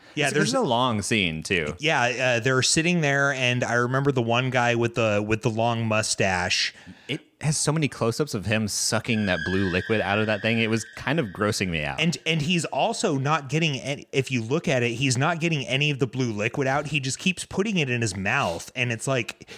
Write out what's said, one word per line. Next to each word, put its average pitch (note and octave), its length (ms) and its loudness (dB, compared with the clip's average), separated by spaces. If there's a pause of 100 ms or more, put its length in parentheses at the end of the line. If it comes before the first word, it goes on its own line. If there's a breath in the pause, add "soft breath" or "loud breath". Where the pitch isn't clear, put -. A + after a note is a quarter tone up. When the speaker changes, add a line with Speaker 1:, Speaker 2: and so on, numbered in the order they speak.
(140 loud breath)
Speaker 1:
Yeah, C#3+ 120 0
Speaker 2:
It's, C3+ 80 -2
Speaker 1:
there's G3+ 160 2
Speaker 2:
it's B3+ 80 0
a B3+ 40 2
long A#2+ 400 2
scene E2+ 400 0
too. D#2+ 360 -2
Speaker 1:
Yeah, D3 240 0
uh, B2 380 0
they're C3 220 2
sitting E3+ 400 2
there, C#3 300 2
and B2 300 0
I A#2+ 120 0
remember C3 380 2
the B2 100 2
one A#2+ 280 2
guy A#2+ 260 2
with A#2 180 0
the, G#2+ 320 2
with A2 160 0
the B2 80 2
long A2+ 360 0
mustache. G2 840 0 (340 loud breath)
Speaker 2:
It C#3 140 -6 (220)
has D3+ 160 0
so - 120 0
many D#3 160 2
close-ups A#2+ 460 -2
of F#2+ 140 -4
him A2 200 2
sucking G#2+ 600 0
that F2+ 200 2
blue F#2+ 240 2
liquid F#2 300 0
out F#2+ 180 2
of G#2+ 80 2
that G#2+ 140 0
thing. A2+ 180 2
It A2+ 120 2
was A2+ 160 0 (100)
kind D3+ 240 -2
of B2 60 -2
grossing G2 420 0
me E2 160 -2
out. C#2+ 160 -4
Speaker 1:
And, E3 240 0
and D#3+ 160 0
he's D#3 260 0
also F3 520 0
not C#3+ 320 0
getting D3+ 280 0
any, C#3 320 -8
if C3+ 200 0
you B2 120 0
look C#3+ 260 -2
at B2+ 140 2
it, A#2+ 120 0
he's B2 240 0
not E3 200 0
getting D3+ 280 -2
any C#3+ 240 0
of C#3 80 -4
the C3 80 0
blue B2 260 -2
liquid A2 340 -2
out. C#3+ 220 0
He D3+ 120 -2
just C3 180 -4
keeps - 260 -4
putting G3 340 -2
it C#3 120 0
in A#2+ 100 0
his G2+ 160 0
mouth, G2+ 580 -2
and B2 160 -2
it's A2+ 160 -6
like, C3 520 -2